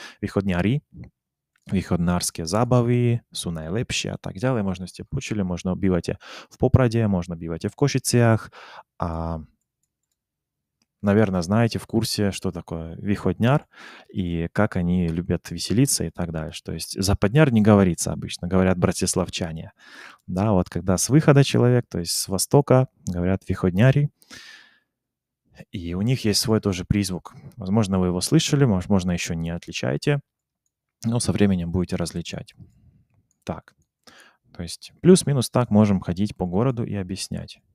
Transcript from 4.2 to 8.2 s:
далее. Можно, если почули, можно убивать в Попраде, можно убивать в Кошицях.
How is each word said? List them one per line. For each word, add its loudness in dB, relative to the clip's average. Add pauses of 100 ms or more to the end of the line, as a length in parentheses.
далее. 0
Можно, -4
если -14
почули, -4
можно -4
убивать 0 (400)
в -20
Попраде, 4
можно -2
убивать -8
в -6
Кошицях. 2 (460)